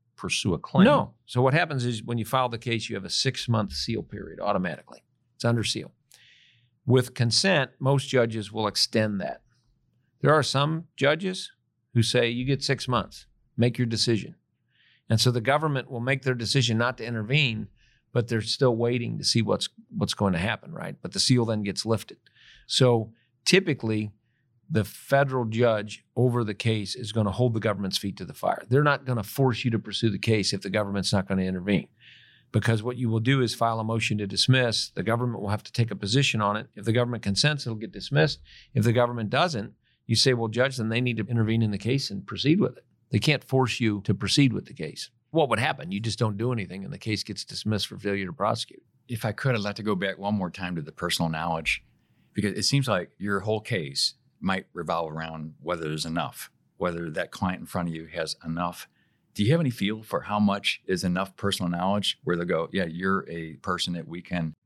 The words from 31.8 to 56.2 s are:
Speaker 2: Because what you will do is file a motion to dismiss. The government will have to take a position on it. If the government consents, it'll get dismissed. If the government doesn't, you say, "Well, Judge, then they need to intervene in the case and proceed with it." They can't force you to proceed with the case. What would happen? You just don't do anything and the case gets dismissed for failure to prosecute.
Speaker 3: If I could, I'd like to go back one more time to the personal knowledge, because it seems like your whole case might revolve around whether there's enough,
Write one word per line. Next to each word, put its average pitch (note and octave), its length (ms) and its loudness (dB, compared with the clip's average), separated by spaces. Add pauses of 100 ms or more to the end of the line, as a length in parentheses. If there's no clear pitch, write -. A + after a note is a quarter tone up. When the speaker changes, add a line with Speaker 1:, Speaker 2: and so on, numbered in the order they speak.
Speaker 2:
Because A2 300 2
what B2 140 -4
you A#2+ 120 -2
will A2 100 2
do C3 220 4
is A2+ 140 0
file A#2 240 0
a A2 40 -2
motion A2+ 360 0
to G#2 80 -2
dismiss. A#2+ 600 2
The F#2 140 -6
government A2+ 380 -2
will G2+ 80 -4
have G#2+ 140 -2
to - 80 -18
take A#2 200 0
a G2+ 40 -8
position A2 460 2
on G2+ 160 2
it. G#2+ 180 -10
If G#2 100 -12
the A2+ 80 2
government A#2+ 300 0
consents, C#3 420 0
it'll A2+ 120 -6
get G#2+ 140 -8
dismissed. C#3+ 480 0 (340)
If A#2 100 2
the A#2 100 6
government A#2+ 360 2
doesn't, C3+ 440 0 (320)
you A#2 100 0
say, B2+ 180 6
"Well, A2+ 160 0
Judge, B2+ 280 2
then A2+ 120 -2
they A2+ 120 2
need B2 160 0
to G2+ 100 -2
intervene A2+ 340 2
in G#2+ 100 2
the G2+ 60 -2
case A#2+ 320 -2
and G2 160 -10
proceed C#3+ 340 2
with - 180 0
it." - 80 -20 (240)
They A#2 100 2
can't C#3+ 240 2
force C3 360 0
you G#2 260 0
to - 80 2
proceed G#2+ 400 2
with G2 120 -4
the - 80 -20
case. - 360 -10 (220)
What D#3 180 4
would A2 100 2
happen? D3+ 320 -2
You - 80 -4
just A2+ 200 -4
don't G#2+ 180 0
do A#2 140 -2
anything G2 320 -6
and F#2+ 100 -10
the F#2+ 40 -12
case G#2+ 260 -4
gets - 220 -10
dismissed G#2 420 -4
for G2+ 100 -12
failure G2 280 -4
to F2+ 80 -8
prosecute. A2+ 500 -4 (240)
Speaker 3:
If A#2+ 160 -8
I A2 80 -2
could, B2+ 240 0
I'd G#2+ 60 -2
like G2+ 140 -4
to A2 80 -10
go G#2 120 0
back F#2+ 220 -4
one G2+ 180 -2
more F#2+ 140 -2
time F2+ 260 -6
to E2 60 -4
the D2 100 -10
personal E2+ 380 -2
knowledge, D#2+ 540 -4 (500)
because G2 240 -2
it G#2 60 -6
seems C#3 240 0
like F#2 300 -2
your G2 240 -2
whole G#2+ 200 -2
case D#2 540 -4 (260)
might F#2+ 320 -2
revolve E2 380 -4
around D#2+ 500 -8
whether E2 220 -4
there's D#2 220 -4
enough, D#2+ 460 -6 (240)